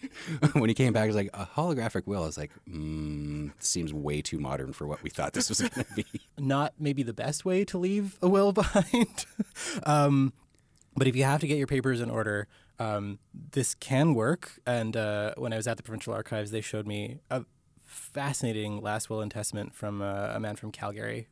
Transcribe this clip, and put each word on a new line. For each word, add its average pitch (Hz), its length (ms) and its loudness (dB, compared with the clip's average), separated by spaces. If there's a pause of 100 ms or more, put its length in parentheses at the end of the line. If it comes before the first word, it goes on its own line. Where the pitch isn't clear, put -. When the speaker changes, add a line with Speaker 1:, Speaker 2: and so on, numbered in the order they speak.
(200)
Speaker 1:
<laughs> 151 340 2
when 113 160 4
he 110 40 2
came 123 200 4
back, 110 80 4
he 110 60 4
was 107 80 2
like, 101 180 2
"A 98 100 -8
holographic 127 640 -2
will." 95 160 0
I 80 40 0
was 78 120 -6
like, 76 120 -8 (160)
"Mm, 76 920 -6
seems 80 340 -2
way 76 300 -2
too 80 160 -6
modern 67 340 -4
for - 140 -8
what 73 160 -6
we - 80 -8
thought - 240 -4
this - 160 0
was - 100 0
gonna 226 240 -2 (100)
be." 104 120 -2 (140)
<laughs> - 180 -16
Speaker 2:
Not 139 400 0
maybe 143 240 0
the 117 100 -4
best 123 320 -4
way 190 220 2
to - 100 -4
leave 196 460 0
a 180 60 4
will 196 240 8
<laughs> - 20 -4
behind. 208 720 4 (580)
Um, 143 480 6 (640)
but 131 100 4
if 123 80 4
you 135 100 4
have 147 180 4
to 160 40 2
get 147 120 2
your 139 80 2
papers 127 340 2
in 117 80 -2
order, 107 400 0 (300)
um, 104 400 -2 (320)
this - 240 0
can 143 400 4
work. 120 380 0 (140)
And, 113 300 0
uh, 107 400 0
when 123 160 -4
I 110 40 -2
was 113 100 -2
at 113 100 0
the - 60 -14
Provincial 110 320 -6
Archives, 107 380 -4
they 110 100 -2
showed 107 240 -6
me 107 320 -6 (100)
a 127 160 -4 (420)
fascinating 110 960 -4
last 104 300 -2
will 110 100 -2
and 104 100 -4
testament 104 440 -6
from, 104 260 -6
uh, 101 320 -2
a 110 80 -4
man 107 160 -4
from 107 160 -10
Calgary, 110 600 -8